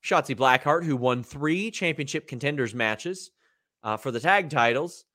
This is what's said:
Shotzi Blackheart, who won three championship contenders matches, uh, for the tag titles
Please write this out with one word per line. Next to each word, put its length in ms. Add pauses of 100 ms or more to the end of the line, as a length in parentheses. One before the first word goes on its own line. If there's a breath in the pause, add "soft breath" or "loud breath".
Shotzi 320
Blackheart, 500
who 120
won 260
three 480
championship 560
contenders 480
matches, 560 (520)
uh, 160
for 120
the 100
tag 280
titles 560 (100)